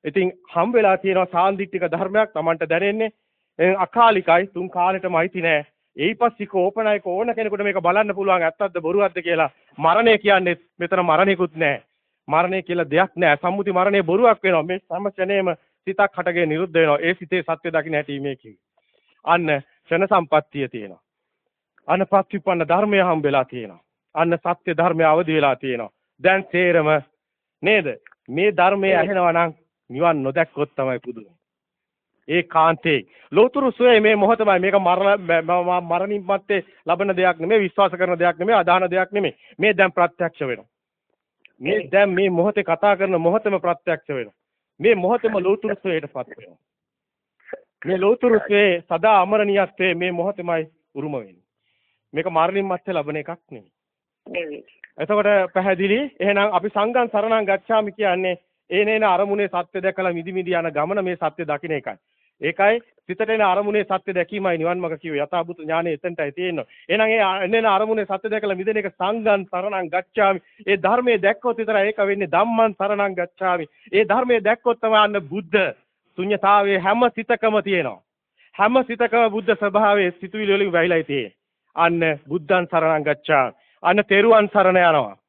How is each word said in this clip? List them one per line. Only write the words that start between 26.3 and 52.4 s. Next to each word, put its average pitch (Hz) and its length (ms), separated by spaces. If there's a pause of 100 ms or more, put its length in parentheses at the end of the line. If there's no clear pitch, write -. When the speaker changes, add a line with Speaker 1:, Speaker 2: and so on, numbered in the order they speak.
Speaker 1:
තේරම 175 440 (760)
නේද? 190 240 (380)
මේ 175 260
ධර්මය 190 420
ඇහෙනවා 175 400
නම් 170 200 (360)
නිවන් 151 340
නොදැක්කොත් 143 480
තමයි 131 280
පුදුම. 113 260 (1000)
ඒකාන්තේ 165 720 (300)
ලෝතුරු 247 420
සුවේ 240 280
මේ 214 160
මොහොතමයි. 208 440
මේක 196 160
මරණ 196 460
ම-, 165 240
ම-, 175 200
ම-, 180 200
මරණින් 190 380
මත්තේ 196 420 (160)
ලබන 180 340
දෙයක් 180 240
නෙමෙයි, 202 220
විශ්වාස 190 300
කරන 180 280
දෙයක් 170 200
නෙමෙයි, 214 180
අදහන 180 320
දෙයක් 185 220
නෙමෙයි. 202 240 (200)
මේ 208 180
දැන් 190 180
ප්‍රත්‍යක්ෂ 175 500
වෙනවා. 117 260 (920)
මේ 175 320
දැන් 196 200
මේ 190 200
මොහොතේ 185 340
කතා 196 340
කරන 190 220
මොහොතම 196 400
ප්‍රත්‍යක්ෂ 170 500
වෙනවා. 120 260 (440)
මේ 208 160
මොහොතම 220 420
ලෝතුරු 196 380
සුවයටපත් 160 400 (140)
වෙනවා. 92 280 (1200)
මේ 180 180
ලෝතුරු 226 400
සුවේ 202 320 (100)
සදා 185 400
අමරණීයත්වයේ 196 720
මේ 180 160
මොහොතමයි 175 520 (280)
උරුම 147 220
වෙන්නේ. 98 320 (680)
මේක 160 140
මරණින් 185 400